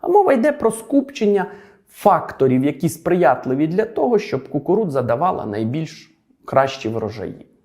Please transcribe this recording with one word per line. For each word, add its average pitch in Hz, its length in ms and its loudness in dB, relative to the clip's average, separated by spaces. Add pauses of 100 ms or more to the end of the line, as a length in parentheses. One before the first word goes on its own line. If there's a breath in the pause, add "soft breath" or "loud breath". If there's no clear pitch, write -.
А - 60 -8
мова 359 260 4
йде 269 180 2
про 226 200 -2
скупчення 208 720 0 (440 loud breath)
факторів, 135 760 2
які 147 260 0
сприятливі 151 800 0
для 185 180 0
того, 247 340 0
щоб 131 300 -6
кукурудза 165 520 0
давала 131 440 -2
найбільш 113 720 -6 (280)
кращі 135 440 0
врожаї. 107 560 -8 (200)